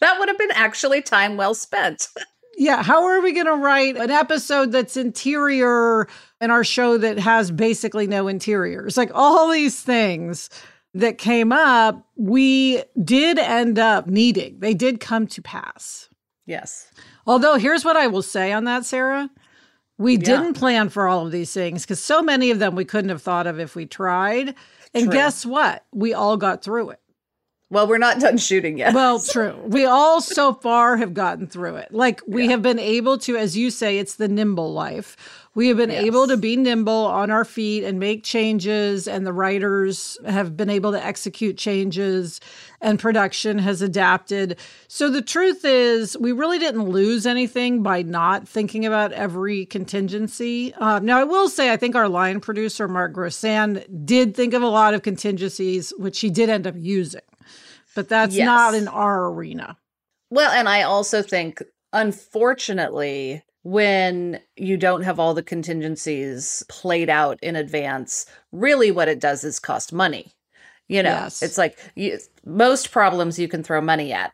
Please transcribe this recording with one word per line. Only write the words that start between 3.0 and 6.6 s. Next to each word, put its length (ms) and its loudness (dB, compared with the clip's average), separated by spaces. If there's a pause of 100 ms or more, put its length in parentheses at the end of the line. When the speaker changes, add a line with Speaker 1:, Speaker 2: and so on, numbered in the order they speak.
Speaker 2:
are 160 2
we 140 2
gonna 220 0
write 420 2
an 120 -2
episode 640 0
that's 240 -2
interior 1120 0 (320)
in 100 0
our 140 4